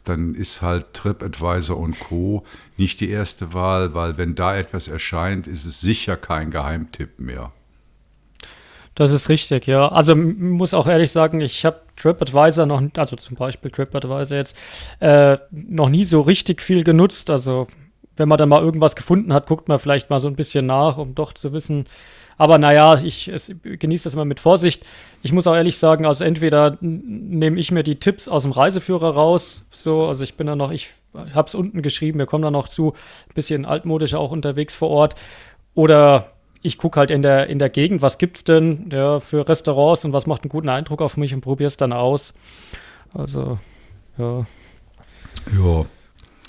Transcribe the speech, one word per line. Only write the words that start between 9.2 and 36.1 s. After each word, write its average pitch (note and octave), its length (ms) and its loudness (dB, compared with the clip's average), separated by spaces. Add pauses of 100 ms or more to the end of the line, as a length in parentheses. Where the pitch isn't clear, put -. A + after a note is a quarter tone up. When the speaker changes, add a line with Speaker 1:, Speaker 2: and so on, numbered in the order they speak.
Speaker 2:
richtig, D3+ 380 0
ja. C3+ 200 2
Also E3 240 4
m-, F3 400 2
muss F3 220 -2
auch F3+ 120 2
ehrlich E3 260 4
sagen, D#3+ 280 0
ich C#3+ 240 -6
hab - 320 -2
TripAdvisor D3+ 680 2
noch C#3+ 160 0
n-, C#3+ 160 -4
also C#3+ 180 -4
zum B2 220 -16
Beispiel B2+ 340 -8
TripAdvisor C3+ 640 -6
jetzt, C#3 200 -8 (420)
äh, C#3+ 380 8 (120)
noch D3+ 380 -2
nie D#3 160 4
so E3 160 4
richtig E3+ 420 0
viel F3+ 220 0
genutzt. E3+ 460 2
Also B2+ 380 -2 (500)
wenn D#3 100 2
man D3+ 100 4
dann D3+ 120 4
mal D3 120 6
irgendwas D#3+ 360 2
gefunden F#3 340 0
hat, C#3 160 2
guckt D#3 220 -2
man D3 100 2
vielleicht C#3 300 -2
mal C#3 100 0
so C3+ 80 -4
ein C#3+ 80 -6
bisschen C#3 300 -2
nach, C3+ 320 2
um C3+ 180 -10
doch D#3 160 -6
zu C#3+ 220 -10
wissen. D3 320 -6 (520)
Aber D#3 200 6
na D3 160 6
ja, D3+ 280 8
ich, - 280 -10
es, F#3 240 -12 (100)
genieße D#3+ 420 -6
das D#3 80 -8
immer D3+ 120 -4
mit C#3+ 160 -6
Vorsicht. F3 440 4 (360)
Ich B2+ 100 -6
muss F3 160 2
auch E3 80 4
ehrlich E3+ 220 0
sagen, D#3+ 280 4
also D3 200 0
entweder D3+ 560 2
n-, G3+ 480 -8 (100)
nehme D#3+ 220 0
ich D#3 100 -4
mir E3 120 0
die D3 140 -2
Tipps - 300 -2
aus D#3+ 160 -2
dem C#3 80 -2
Reiseführer E3 640 0
raus, E3 560 0
so, D#3+ 360 -2
also C3+ 160 -6
ich - 120 -12
bin D3+ 120 -6
da D3 100 -4
noch, C#3 140 -4
ich - 180 -12 (440)
hab's D3+ 220 -2
unten F#3+ 260 -6
geschrieben, D3+ 380 -4
wir C3+ 60 -2
kommen D#3 180 -4
da D3+ 80 -2
noch C#3+ 160 -4
zu, D#3 260 -4 (360)
ein - 60 -14
bisschen C#3+ 300 -6
altmodischer D#3 540 -4
auch C#3+ 120 -4
unterwegs D3 440 -6
vor D#3+ 140 -2
Ort. D3+ 260 2 (600)
Oder D3 580 6 (300)